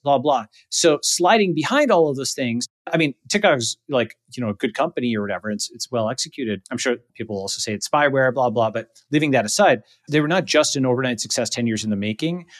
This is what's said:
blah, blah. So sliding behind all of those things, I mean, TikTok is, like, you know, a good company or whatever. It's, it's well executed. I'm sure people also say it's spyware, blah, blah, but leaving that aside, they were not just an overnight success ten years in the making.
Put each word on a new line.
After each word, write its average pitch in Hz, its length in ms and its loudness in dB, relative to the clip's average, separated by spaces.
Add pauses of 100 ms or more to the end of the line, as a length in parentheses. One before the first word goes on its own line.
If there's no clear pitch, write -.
blah, 139 140 4
blah. 127 280 0 (220)
So 151 340 2
sliding 185 540 2
behind 240 360 2
all 165 180 6
of 131 80 -2
those 135 160 -6
things, 123 340 -4 (240)
I 165 60 2
mean, 151 180 0 (140)
TikTok 202 280 4
is, 110 200 -4 (100)
like, 120 300 -2 (180)
you 123 80 -6
know, 110 60 -2
a 104 40 -2
good 110 200 -4
company 131 420 -2
or 104 60 -2
whatever. 101 280 -6
It's, 104 220 -6
it's - 180 -12
well 113 200 -2
executed. 120 600 -6
I'm 127 80 -8
sure 120 200 -2 (160)
people 110 240 -10
also 98 220 -6
say 107 140 -6
it's 104 140 -8
spyware, 135 460 2
blah, 127 160 0
blah, 113 220 0
but 110 180 -8 (200)
leaving 151 220 0
that 117 140 2
aside, 135 380 4 (260)
they 147 100 2
were 147 80 2
not 180 160 0
just 151 320 2
an 135 100 0
overnight 123 360 0
success 113 280 -4
ten 120 160 -4
years 110 200 -2
in 110 60 -2
the 104 40 0
making. 151 500 -4 (140)